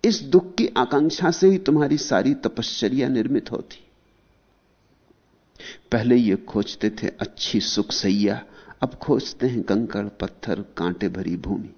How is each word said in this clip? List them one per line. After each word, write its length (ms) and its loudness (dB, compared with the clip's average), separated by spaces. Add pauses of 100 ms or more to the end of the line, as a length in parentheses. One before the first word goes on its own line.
इस 160 2
दुख 340 4
की 120 0
आकांक्षा 640 2
से 180 6
ही 80 4
तुम्हारी 400 2
सारी 360 2
तपश्चर्या 760 -2
निर्मित 420 0
होती। 260 -10 (2250)
पहले 240 4
ये 200 4
खोजते 540 -2
थे 180 -6
अच्छी 520 -4
सुख 320 -2
सैया, 540 0 (360)
अब 120 -4
खोजते 540 -2
हैं 160 -2
कंकड़ 440 -2
पत्थर, 540 -8
कांटे 480 -4
भरी 280 -6
भूमि। 400 -6